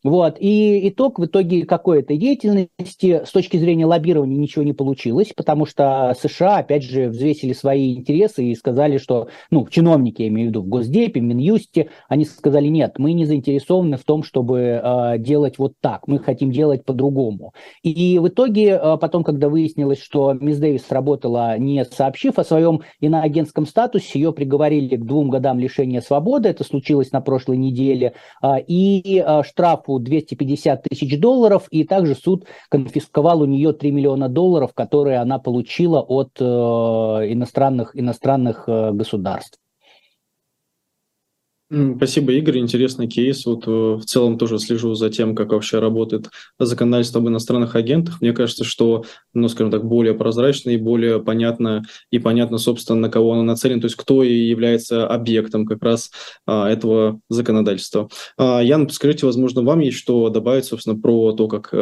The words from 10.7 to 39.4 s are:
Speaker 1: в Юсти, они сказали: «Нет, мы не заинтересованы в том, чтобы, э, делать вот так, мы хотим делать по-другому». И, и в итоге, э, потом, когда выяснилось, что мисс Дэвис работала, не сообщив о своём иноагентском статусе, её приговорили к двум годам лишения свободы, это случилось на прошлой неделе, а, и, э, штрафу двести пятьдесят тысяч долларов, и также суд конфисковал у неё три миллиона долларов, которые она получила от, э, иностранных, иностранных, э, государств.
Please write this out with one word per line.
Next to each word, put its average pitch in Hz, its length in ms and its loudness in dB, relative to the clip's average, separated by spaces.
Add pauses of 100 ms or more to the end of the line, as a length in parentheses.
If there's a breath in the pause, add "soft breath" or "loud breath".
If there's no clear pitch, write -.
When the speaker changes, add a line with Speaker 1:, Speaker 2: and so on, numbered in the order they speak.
Speaker 1:
в 117 40 0 (180)
Юсти, 180 480 0 (180 loud breath)
они 147 160 2
сказали: 143 440 0
«Нет, 151 300 0
мы 143 140 0
не 170 140 0
заинтересованы 147 720 0
в 131 80 -14
том, 156 180 0
чтобы, 123 600 -2
э, 120 360 0
делать 139 400 0
вот 135 220 -4
так, - 260 -4
мы 143 120 -2
хотим 135 320 -2
делать 139 340 0
по-другому». 131 680 -2 (300 loud breath)
И, 170 80 -2 (240)
и 180 40 4
в 170 100 2
итоге, 208 540 2
э, 156 180 2
потом, 170 240 -2
когда 147 240 0
выяснилось, 147 520 0
что 139 320 0
мисс 143 260 -2
Дэвис 143 320 -2
работала, 120 680 -2
не 135 260 0
сообщив - 540 -2
о 139 60 0
своём 160 380 2 (180 loud breath)
иноагентском 156 680 0
статусе, 220 520 -2
её 156 140 0
приговорили 143 640 0
к 117 80 -8
двум 139 260 0
годам 127 280 0
лишения 127 420 -2
свободы, 202 480 0
это - 160 -2
случилось 139 480 -2
на 135 80 -2
прошлой 131 360 -2
неделе, 131 580 0 (260 loud breath)
а, 135 180 2
и, 190 680 0
э, 151 160 2
штрафу 147 560 0
двести 139 360 -4
пятьдесят 139 480 -2
тысяч 143 380 -4
долларов, 220 500 4
и 156 140 0
также 175 300 0
суд 185 320 -2 (240 loud breath)
конфисковал 147 720 0
у 147 40 2
неё 139 260 0
три 147 200 -2
миллиона 139 360 0
долларов, 156 460 2
которые 139 440 0
она 127 200 -2
получила 131 600 0
от, 131 300 -2 (100)
э, 135 40 2
иностранных, 117 1500 0
иностранных, 123 720 -2
э, 110 240 0
государств. 101 640 -6 (2250 soft breath)